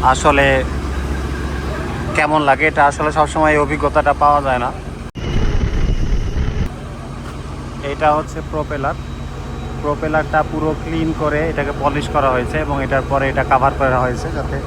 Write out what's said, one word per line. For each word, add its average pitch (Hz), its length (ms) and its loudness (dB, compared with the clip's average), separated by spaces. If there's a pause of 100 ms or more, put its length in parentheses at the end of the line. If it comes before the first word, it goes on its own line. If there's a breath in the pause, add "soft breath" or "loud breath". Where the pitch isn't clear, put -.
(120)
আসলে 139 340 4 (1700)
কেমন 151 320 4
লাগে। 135 220 4
এটা 151 200 2
আসলে 151 280 0
সবসময় 156 360 4
এই 147 100 4
অভিজ্ঞতাটা 143 480 2 (100)
পাওয়া 147 240 6
যায় 127 180 0
না। 131 60 -2 (3250)
এটা 147 240 2
হচ্ছে 156 220 -4 (120)
প্রোপেলার। 147 460 -4 (840)
প্রোপেলারটা 151 580 0 (100)
পুরো 156 200 -2 (120)
ক্লিন 160 260 -2 (140)
করে 151 180 0 (100)
এটাকে 143 220 -2 (100)
পলিশ 143 320 0
করা 135 200 2
হয়েছে 123 300 -2
এবং 143 200 -2
এটার 135 260 0
পরে 135 220 2
এটা 131 180 0
কভার 135 300 4
করা 131 240 2
হয়েছে 127 320 -2
যাতে 135 200 -4 (100)